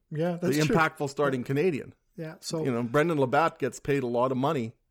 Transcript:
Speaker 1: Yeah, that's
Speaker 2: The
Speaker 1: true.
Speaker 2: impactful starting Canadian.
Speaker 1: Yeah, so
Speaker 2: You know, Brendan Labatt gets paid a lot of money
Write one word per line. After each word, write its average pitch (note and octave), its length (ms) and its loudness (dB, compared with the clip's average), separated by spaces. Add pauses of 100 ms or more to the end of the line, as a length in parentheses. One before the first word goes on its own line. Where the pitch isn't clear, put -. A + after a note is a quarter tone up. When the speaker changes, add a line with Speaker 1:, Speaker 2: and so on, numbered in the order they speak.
(120)
Speaker 1:
Yeah, E3 280 -2
that's F3 160 0
Speaker 2:
The D3+ 80 4
Speaker 1:
true. D#3 120 4
Speaker 2:
impactful D#3 340 0
starting C3+ 340 -2
Canadian. C#3+ 520 -2 (200)
Speaker 1:
Yeah, D#3+ 240 -12
so D#3+ 240 -6
Speaker 2:
You C3 80 -2
know, A#2+ 120 -2
Brendan D3 340 2
Labatt C#3 400 2
gets B2 220 -4
paid C#3 240 -2
a B2 40 -2
lot A#2+ 240 2
of C3 60 -2
money C3 360 -2 (160)